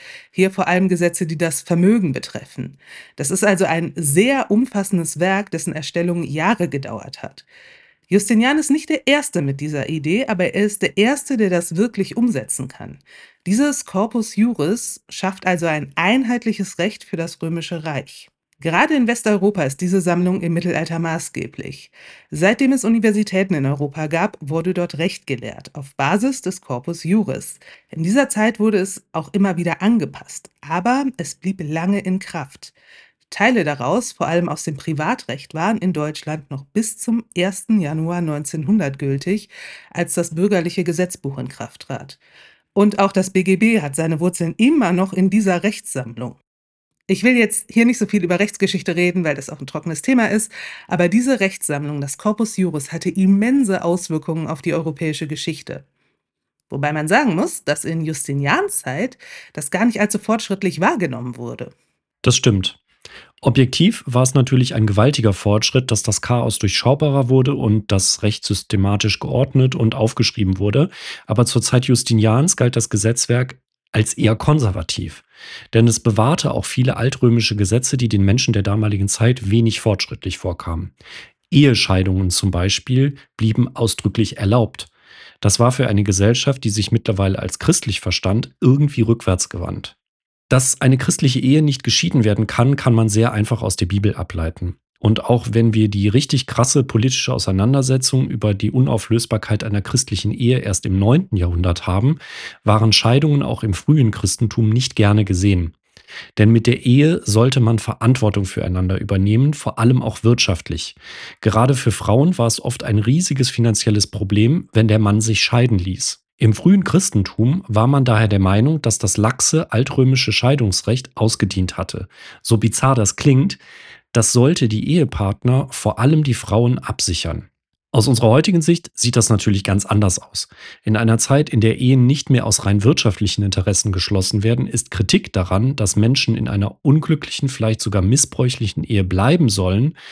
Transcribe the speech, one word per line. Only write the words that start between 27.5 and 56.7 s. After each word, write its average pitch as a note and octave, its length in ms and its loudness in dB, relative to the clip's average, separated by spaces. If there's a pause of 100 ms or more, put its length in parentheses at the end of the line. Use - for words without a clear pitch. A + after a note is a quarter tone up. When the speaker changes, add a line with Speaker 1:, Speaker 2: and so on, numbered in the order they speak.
Speaker 1:
In E3 140 -8
dieser A#3 260 0
Zeit A3 300 -2
wurde G#3+ 180 2
es F#3+ 260 -4 (100)
auch D#3+ 200 -8
immer F#3+ 240 0
wieder E3+ 240 -4
angepasst, F#3+ 720 -4 (100)
aber F#3 440 -2 (120)
es D3+ 160 -10
blieb F#3+ 260 -6
lange E3 420 -2
in F#3+ 180 -4
Kraft. - 520 -12 (600)
Teile A3 320 2
daraus, D3 480 -2
vor - 160 -4
allem E3+ 200 0
aus - 160 -8
dem D3 140 -6
Privatrecht, D3+ 800 -6
waren F#3+ 240 -2
in F#3 140 -2
Deutschland D3+ 580 -8
noch C#3 140 -10
bis - 340 -6
zum A#3 260 -4 (100)
ersten F#3+ 460 -2
Januar D#3+ 400 -4
neunzehnhundert D3+ 800 -2
gültig, C#3+ 500 -4 (400)
als F3 240 -4
das E3+ 220 -4
bürgerliche F3+ 480 0
Gesetzbuch D#3 560 -4
in B2+ 100 -8
Kraft - 320 -16
trat. - 380 -12 (520)
Und G3+ 280 2
auch G3 120 2
das F#3+ 200 -2
B F#3+ 120 2
G F#3+ 120 2
B A3 260 2
hat C#3+ 140 -8
seine D#3+ 240 -2
Wurzeln F3 380 -2
immer A#3+ 360 4
noch F#3+ 180 0
in F#3+ 200 2
dieser F#3+ 320 0
Rechtssammlung. A#2+ 720 -8 (720)
Ich F#3+ 160 0
will B3 120 4
jetzt A3+ 340 0
hier A#3 160 4
nicht A#3+ 120 2
so G#3 80 -2
viel G3 180 0
über F3 160 0
Rechtsgeschichte F#3+ 560 -2
reden, F3+ 280 0
weil D3+ 120 -2
das C#3 140 -12
auch D3 100 -14
ein C3+ 80 -14
trockenes D#3 360 -8
Thema B3 240 2
ist, G#3+ 240 -2 (360)
aber F3 220 2
diese B3 300 2
Rechtssammlung, D3 640 -4
das C#3 160 -8
Corpus G#3+ 400 -2
Juris, D#3 340 -4
hatte E3 180 -6
immense G3 760 2
Auswirkungen E3 640 -4
auf D#3 140 -8
die D#3+ 120 -2
europäische D#3 540 -4
Geschichte. - 560 -10 (880)
Wobei D3 240 -4